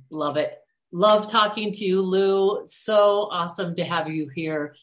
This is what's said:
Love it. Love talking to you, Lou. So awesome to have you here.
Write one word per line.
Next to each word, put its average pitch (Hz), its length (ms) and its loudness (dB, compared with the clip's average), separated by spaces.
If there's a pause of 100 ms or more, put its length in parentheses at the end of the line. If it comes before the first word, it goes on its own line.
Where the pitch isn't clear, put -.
Love 147 280 -6
it. - 200 -4 (360)
Love 208 360 2
talking 214 440 0
to 208 100 -8
you, 190 180 2
Lou. 196 680 2
So 208 640 2
awesome 175 460 -4
to 170 80 -4
have 160 240 -4
you 156 260 -4
here. 156 500 -6